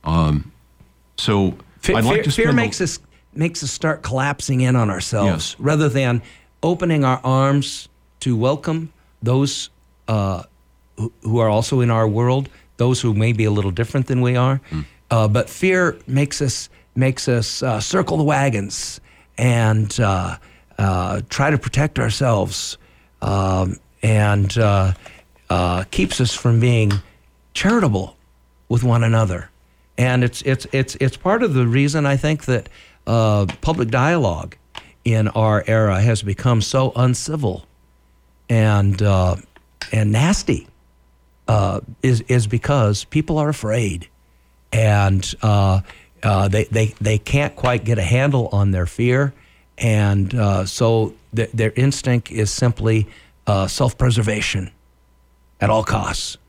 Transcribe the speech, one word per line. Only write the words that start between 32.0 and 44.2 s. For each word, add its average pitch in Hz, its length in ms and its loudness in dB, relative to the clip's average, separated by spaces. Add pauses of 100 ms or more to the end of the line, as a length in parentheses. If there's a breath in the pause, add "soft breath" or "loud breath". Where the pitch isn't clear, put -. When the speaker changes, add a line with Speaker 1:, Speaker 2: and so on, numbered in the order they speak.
Speaker 2:
I 139 120 2
think 151 280 -2
that, 123 240 -2 (380 loud breath)
uh, 107 400 2 (140)
public 156 280 -2
dialogue 120 680 0 (480 loud breath)
in 110 240 2
our 107 380 2
era 107 340 2
has 110 220 2
become 110 380 0
so 131 360 0
uncivil 127 680 -2 (840)
and, 101 500 2
uh, 92 360 2 (560)
and 107 200 2
nasty, 156 540 0 (840)
uh, 101 320 0 (220)
is, 123 200 2
is 123 240 0
because 113 580 0
people 156 340 -2
are 147 100 0
afraid, 107 600 -4 (640)